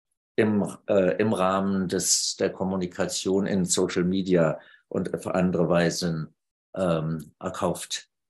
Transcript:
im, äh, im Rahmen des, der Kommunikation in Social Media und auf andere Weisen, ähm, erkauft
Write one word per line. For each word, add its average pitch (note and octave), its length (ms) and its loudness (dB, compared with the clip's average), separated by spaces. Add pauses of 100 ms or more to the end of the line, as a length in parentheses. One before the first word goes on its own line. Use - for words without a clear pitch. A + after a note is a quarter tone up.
(360)
im, G#2 400 2 (120)
äh, F#2+ 300 4
im G#2+ 140 2
Rahmen F#2+ 560 2
des, - 480 0
der F#2+ 140 0
Kommunikation F#2+ 960 -2
in - 180 0
Social F#2 400 0
Media F2+ 560 2 (280)
und - 240 -4
auf - 140 -6
andere F2 420 2
Weisen, E2+ 640 0 (440)
ähm, D#2+ 640 -2
erkauft - 680 -6 (220)